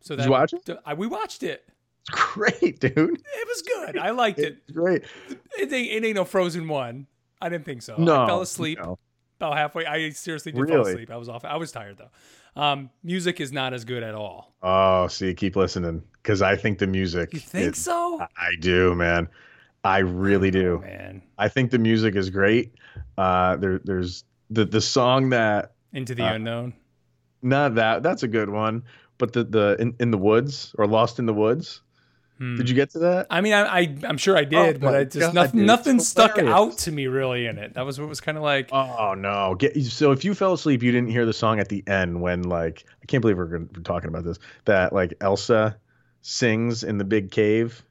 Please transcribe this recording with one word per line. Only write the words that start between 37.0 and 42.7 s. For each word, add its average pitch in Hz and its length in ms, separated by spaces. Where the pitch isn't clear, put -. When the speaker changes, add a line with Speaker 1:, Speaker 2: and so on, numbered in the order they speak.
Speaker 1:
really 127 400
in 107 100
it. 104 160
That 127 120
was 135 140
what 151 80
was 156 140
kinda 156 180
like 143 320
Speaker 2:
Oh 123 460
no! 98 420
Get, 135 240
so 139 300
if 135 100
you 196 100
fell 185 200
asleep, 147 280
you 120 120
didn't 123 160
hear 117 160
the 113 80
song 110 260
at 98 80
the 101 180
end 90 360
when, 90 220
like, 85 420